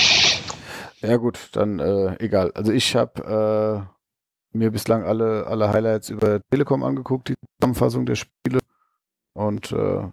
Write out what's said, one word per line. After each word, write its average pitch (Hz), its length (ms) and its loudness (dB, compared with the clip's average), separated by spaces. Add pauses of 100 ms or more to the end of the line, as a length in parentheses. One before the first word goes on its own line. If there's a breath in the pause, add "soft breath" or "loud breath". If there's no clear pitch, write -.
(1040 loud breath)
Ja 113 160 2
gut, 117 200 -2 (140)
dann, 101 260 0
äh, 95 420 0
egal. 98 340 2
Also 104 180 0
ich 123 240 0
hab, 120 220 -2
äh, 107 640 0 (720)
mir 113 160 2
bislang 113 340 0
alle, 110 420 0
alle 107 220 0
Highlights 110 400 0
über 104 320 2 (100)
Telekom 139 320 2
angeguckt, 131 460 -2
die 131 60 -4 (260)
Zusammenfassung 123 460 0
der 123 80 0
Spiele. - 460 -4 (760)
Und, 104 380 -4
äh, 101 400 -2